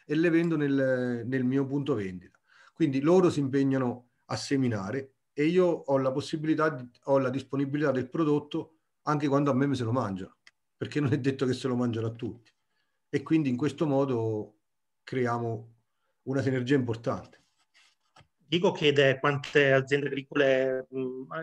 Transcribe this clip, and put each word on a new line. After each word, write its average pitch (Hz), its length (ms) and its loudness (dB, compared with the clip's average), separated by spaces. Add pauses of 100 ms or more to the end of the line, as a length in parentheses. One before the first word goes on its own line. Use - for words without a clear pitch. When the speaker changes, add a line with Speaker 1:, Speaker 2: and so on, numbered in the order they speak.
Speaker 1:
e 151 100 -4
le 165 140 2
vendo 165 260 2
nel, 131 720 0
nel 131 180 -2
mio 131 220 2
punto 143 300 -2
vendita. 92 420 -8 (360)
Quindi 139 280 0
loro 175 300 6
si 147 80 -2
impegnano 135 720 0 (160)
a 123 100 -8
seminare 120 800 -4 (200)
e 147 120 0
io 180 200 4
ho 156 320 0
la 131 140 0
possibilità 156 580 0
di, 131 180 -8 (180)
ho 139 120 4
la 131 120 0
disponibilità 139 640 -2
del 123 180 -2
prodotto 151 680 -2 (260)
anche 147 240 0
quando 143 240 2
a - 20 2
me 139 140 2
me 135 80 0
se 120 80 -2
lo 113 80 -2
mangiano, 101 460 -4 (380)
perché - 240 -6
non 143 140 0
è 147 60 2
detto 135 260 -2
che 127 80 0
se 120 140 -6
lo 123 80 -2
mangiano 113 320 -2
a 113 40 -6
tutti. - 400 -12 (560)
E 139 140 -4
quindi 156 280 0
in 123 80 0
questo 147 280 -2
modo 120 760 -2 (420)
creiamo 120 680 -4 (500)
una 135 180 -2
sinergia 131 340 0
importante. 110 680 -4 (920)
Speaker 2:
Dico 175 360 0
chiede 139 480 4
quante 139 540 2
aziende 135 340 2
agricole, 131 840 0
mh, 131 360 -8 (180)